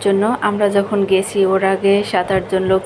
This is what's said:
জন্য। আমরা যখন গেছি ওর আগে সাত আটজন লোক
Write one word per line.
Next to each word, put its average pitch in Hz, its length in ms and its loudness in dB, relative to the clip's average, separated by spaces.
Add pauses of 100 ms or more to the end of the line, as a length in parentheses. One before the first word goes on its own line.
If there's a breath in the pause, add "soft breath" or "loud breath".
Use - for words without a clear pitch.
জন্য। 196 180 2 (200)
আমরা 208 240 0 (100)
যখন 202 220 0 (120)
গেছি 190 360 0
ওর 190 180 0
আগে 196 300 2 (160)
সাত 180 200 -2
আটজন 190 320 -2 (100)
লোক 190 140 2